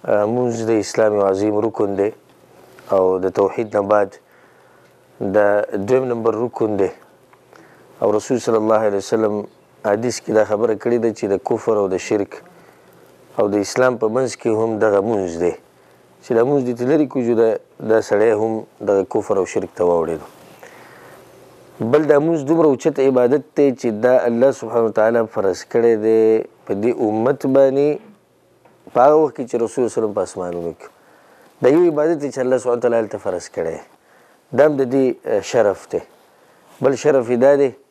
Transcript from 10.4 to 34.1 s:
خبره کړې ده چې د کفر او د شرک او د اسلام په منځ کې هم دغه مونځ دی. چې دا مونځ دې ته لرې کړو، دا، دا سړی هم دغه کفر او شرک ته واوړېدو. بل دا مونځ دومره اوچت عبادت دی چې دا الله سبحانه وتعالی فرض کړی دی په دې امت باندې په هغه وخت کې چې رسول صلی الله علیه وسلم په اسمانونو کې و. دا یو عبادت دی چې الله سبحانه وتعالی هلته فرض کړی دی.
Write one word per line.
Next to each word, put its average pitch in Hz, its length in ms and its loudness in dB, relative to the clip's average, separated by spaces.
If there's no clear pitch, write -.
خبره 107 320 0
کړې 120 280 -2
ده 117 100 0
چې 107 120 -6
د 101 100 0
کفر 113 260 -2
او 101 120 0
د 92 100 -2
شرک 101 340 -4
او 104 80 2
د 101 80 -2
اسلام 123 420 0
په 110 100 -2
منځ 120 320 -2
کې - 80 -4
هم 113 320 -2
دغه 101 220 2
مونځ 98 380 -2
دی. 87 140 0
چې - 100 -8
دا 117 100 4
مونځ 139 240 2
دې 123 120 -4
ته 120 60 -4
لرې 151 260 2
کړو، 120 300 0
دا، 110 80 4
دا 110 120 4
سړی 107 300 2
هم 110 220 0
دغه 98 160 2
کفر 104 340 -2
او 90 80 0
شرک 90 300 -6
ته 90 80 -2
واوړېدو. 82 580 -2
بل 151 160 4
دا 147 120 4
مونځ 156 280 -2
دومره 165 240 2
اوچت 143 280 -2
عبادت 131 440 2
دی 143 140 4
چې 120 180 -6
دا 127 100 4
الله 120 320 2
سبحانه 117 300 -2
وتعالی 113 340 2
فرض 98 260 -2
کړی 117 220 2
دی 110 160 4
په 101 140 -4
دې 117 100 0
امت 117 400 -2
باندې 135 320 4
په 120 120 2
هغه 151 160 6
وخت 143 140 0
کې 131 140 -8
چې - 140 -6
رسول 110 80 -4
صلی 131 120 -2
الله 113 60 0
علیه - 100 -4
وسلم 107 180 -2
په 95 100 -2
اسمانونو 87 520 -8
کې - 60 -20
و. - 60 -20
دا 127 120 6
یو 175 120 4
عبادت 151 340 0
دی 143 80 -6
چې 131 140 -8
الله 127 200 0
سبحانه 120 160 -2
وتعالی 117 220 0
هلته 107 240 -6
فرض 90 300 -6
کړی 82 200 -4
دی. - 80 -16